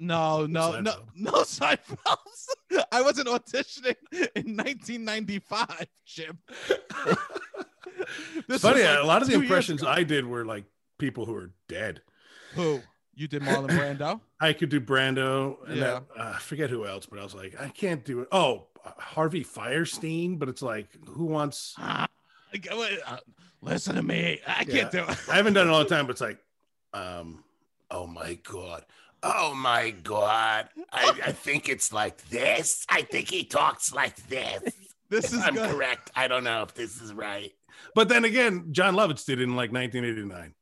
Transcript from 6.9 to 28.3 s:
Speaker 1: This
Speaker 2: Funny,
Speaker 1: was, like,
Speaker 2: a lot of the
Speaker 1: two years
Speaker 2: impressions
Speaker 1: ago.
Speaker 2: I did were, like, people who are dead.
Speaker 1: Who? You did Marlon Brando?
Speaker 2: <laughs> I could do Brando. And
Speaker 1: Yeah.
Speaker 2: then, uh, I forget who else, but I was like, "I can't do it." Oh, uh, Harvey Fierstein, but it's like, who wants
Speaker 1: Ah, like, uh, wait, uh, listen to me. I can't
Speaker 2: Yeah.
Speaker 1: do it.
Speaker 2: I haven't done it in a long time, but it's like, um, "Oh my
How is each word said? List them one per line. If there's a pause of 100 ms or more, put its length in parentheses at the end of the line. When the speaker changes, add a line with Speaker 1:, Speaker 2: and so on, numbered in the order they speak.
Speaker 1:
This
Speaker 2:
Funny,
Speaker 1:
was,
like,
Speaker 2:
a
lot
of
the
Speaker 1:
two
years
Speaker 2:
impressions
Speaker 1:
ago.
Speaker 2:
I
did
were,
like, (320)
people
who
are (180)
dead. (540)
Speaker 1:
Who? (340)
You
did
Marlon
Brando? (100)
Speaker 2:
<laughs>
I
could
do
Brando. (100)
And
Speaker 1:
Yeah.
Speaker 2:
then, (160)
uh,
I
forget
who
else,
but
I
was
like,
"I
can't
do
it."
Oh, (160)
uh,
Harvey
Fierstein,
but
it's
like, (200)
who
wants
Speaker 1:
Ah, (440)
like,
uh,
wait,
uh, (440)
listen
to
me.
I
can't (240)
Speaker 2:
Yeah.
Speaker 1:
do
it. (120)
Speaker 2:
I
haven't
done
it
in
a
long
time,
but
it's
like, (540)
um, (480)
"Oh
my (100)